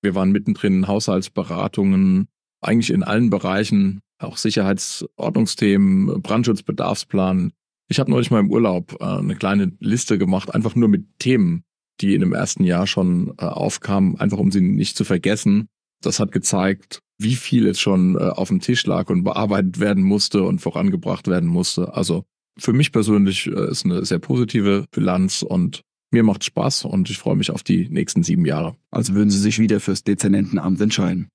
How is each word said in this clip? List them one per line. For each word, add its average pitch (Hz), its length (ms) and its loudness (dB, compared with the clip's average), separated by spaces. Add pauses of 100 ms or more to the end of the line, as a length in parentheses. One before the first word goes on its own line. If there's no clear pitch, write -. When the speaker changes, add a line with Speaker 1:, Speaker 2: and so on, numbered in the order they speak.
Speaker 1:
Wir 98 140 -2
waren 95 160 2
mittendrin 101 460 0
in 92 100 0
Haushaltsberatungen, 95 1400 0 (360)
eigentlich 113 280 0
in 95 140 2
allen 113 260 0
Bereichen, 98 720 0 (180)
auch - 200 -12
Sicherheitsordnungsthemen, - 1900 0
Brandschutzbedarfsplan. 98 1300 -2 (380)
Ich - 100 0
hab 135 80 0
neulich 123 240 2
mal 117 80 4
im 101 100 2
Urlaub, 95 520 0
äh, - 40 -8
eine 98 300 -2
kleine 98 440 0
Liste 110 380 0
gemacht, 95 360 -2
einfach 113 220 0
nur 117 140 4
mit 101 160 2 (140)
Themen, 95 420 2 (400)
die 98 140 2
in 95 60 2
dem 92 120 0
ersten 92 300 -2
Jahr 90 240 2
schon, 90 500 -2
äh, - 80 -8
aufkamen, 95 760 -2
einfach 104 200 -2
um 95 120 2
sie 98 100 2
nicht 95 360 0
zu - 60 0
vergessen. 101 640 0 (340)
Das - 180 -2
hat 101 120 -2
gezeigt, 95 680 -2 (180)
wie 113 160 0
viel 120 320 0
jetzt 95 140 0
schon, 92 340 2
äh, - 80 -2
auf 95 240 -2
dem 92 140 0
Tisch - 260 0
lag 90 240 -2
und 90 120 0
bearbeitet 98 560 -2
werden 101 240 2
musste 101 380 2
und - 180 0
vorangebracht 92 680 -2
werden 87 200 0
musste. 87 460 -2
Also 90 320 -2 (300)
für - 160 -2
mich 135 200 2
persönlich, 101 560 2
äh, - 240 -4
ist - 120 -6
eine 90 220 0
sehr 87 140 -2
positive 107 720 0
Bilanz 92 500 0
und 87 400 -2 (300)
mir 117 100 4
macht's 107 240 2
Spaß - 400 -2
und 95 240 -2
ich - 80 -8
freue - 180 -2
mich - 140 0
auf - 140 -6
die 92 260 0
nächsten - 320 -2
sieben 82 240 2
Jahre. 78 300 -4 (160)
Speaker 2:
Also 95 240 -2
würden 104 160 4
Sie 98 80 2
sich 104 180 0
wieder 110 220 2
fürs - 240 -4
Dezernentenamt 95 760 0
entscheiden? 92 560 0